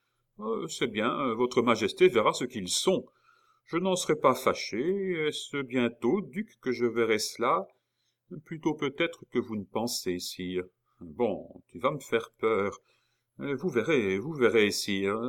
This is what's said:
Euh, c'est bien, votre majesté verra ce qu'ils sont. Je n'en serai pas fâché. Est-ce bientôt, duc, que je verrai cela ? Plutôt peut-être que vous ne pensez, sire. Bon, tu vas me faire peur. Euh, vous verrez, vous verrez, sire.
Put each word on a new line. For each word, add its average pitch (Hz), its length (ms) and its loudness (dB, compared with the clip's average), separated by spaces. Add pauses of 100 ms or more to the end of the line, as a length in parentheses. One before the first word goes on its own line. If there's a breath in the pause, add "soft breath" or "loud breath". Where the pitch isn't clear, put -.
(400)
Euh, 113 260 -4
c'est 156 220 -4
bien, 117 460 -2
votre 123 280 2
majesté 117 460 4
verra 117 240 4
ce 156 120 -4
qu'ils 101 260 -6
sont. - 360 0 (600 soft breath)
Je 160 100 -4
n'en 185 180 0
serai 165 220 0
pas 139 180 4
fâché. 160 920 -2
Est-ce 143 340 -4
bientôt, 123 600 0
duc, 190 380 -10
que 127 120 -2
je 117 140 0
verrai 110 340 2
cela ? 147 480 -2 (800)
Plutôt 160 280 -2
peut-être 151 560 -4
que - 80 -2
vous 113 160 -2
ne 104 100 -6
pensez, 110 540 -2
sire. 90 460 -6 (360)
Bon, 85 680 -4
tu - 100 -16
vas 139 140 0
me 143 80 -8
faire - 380 -2
peur. 101 420 0 (580)
Euh, 139 160 -6
vous 185 140 -4
verrez, 113 500 2
vous 135 140 -6
verrez, 110 380 4
sire. 98 580 0